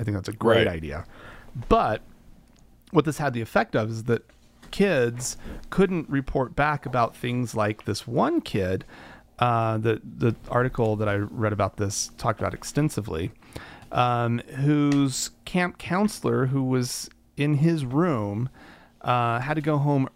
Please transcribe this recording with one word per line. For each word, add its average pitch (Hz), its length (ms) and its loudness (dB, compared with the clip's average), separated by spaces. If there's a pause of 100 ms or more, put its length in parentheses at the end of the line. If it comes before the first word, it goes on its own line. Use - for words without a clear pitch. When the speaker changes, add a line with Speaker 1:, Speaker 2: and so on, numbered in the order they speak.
Speaker 1:
I 113 40 -4
think 104 120 -2
that's 92 140 -6
a - 20 -10
great 110 340 4
Speaker 2:
Right. 87 100 -2
Speaker 1:
idea. 78 280 -8 (640)
But 165 320 4 (920)
what 151 120 4
this 147 140 -4
had 143 160 -2
the 120 60 -4
effect 202 360 -2
of 110 120 0
is 113 160 -6
that 117 200 0 (480)
kids 127 640 0 (340)
couldn't 185 400 0
report - 460 -2
back 147 300 0
about 120 300 0
things 123 380 -4
like 107 300 -2
this 117 200 -4
one 220 360 0
kid, 95 440 -2 (540)
uh, 113 400 2
the, 110 240 0 (160)
the 117 160 2 (140)
article 120 480 2
that 104 120 0
I 101 60 2
read 104 380 0
about 98 240 0
this - 420 -4
talked 117 220 -2
about 95 120 -2
extensively, 110 800 -2 (640)
um, 120 480 2 (160)
whose 143 760 2 (140)
camp 180 340 -2
counselor, 135 680 0
who 135 180 0
was 127 440 -2 (280)
in 147 180 2
his 156 300 4
room, 123 640 0 (540)
uh, 120 360 2
had 135 160 -2
to 156 60 0
go 151 180 2
home 139 380 2